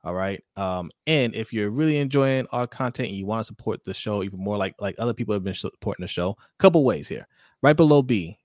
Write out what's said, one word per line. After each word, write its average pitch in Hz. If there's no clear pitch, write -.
All 85
right. 95
Um, 95
and 135
if 110
you're 104
really 147
enjoying 135
our 123
content 123
and 98
you 98
wanna 110
support -
the 95
show 104
even 95
more, 101
like, 98
like 98
other 117
people 104
have 98
been 95
supporting -
the 92
show, 90
couple 170
ways 87
here. -
Right 147
below 151
B 104